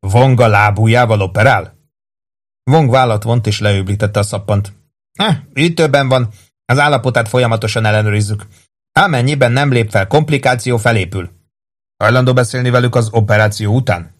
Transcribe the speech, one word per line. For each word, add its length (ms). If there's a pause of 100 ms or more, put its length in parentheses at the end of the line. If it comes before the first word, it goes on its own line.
(120)
Wong 280
a 60
lábujjával 720
operál? 580 (920)
Wong 200
vállat 320
vont 240
és 140
leöblítette 580
a 40
szappant. 500 (400)
„Eh, 260 (160)
ütőben 540
van. 200 (360)
Az 140
állapotát 500
folyamatosan 560
ellenőrizzük. 600 (460)
Amennyiben 600
nem 200
lép 180
fel 160
komplikáció, 680
felépül.” 580 (680)
Hajlandó 280
beszélni 380
velük 240
az 180
operáció 640
után? 460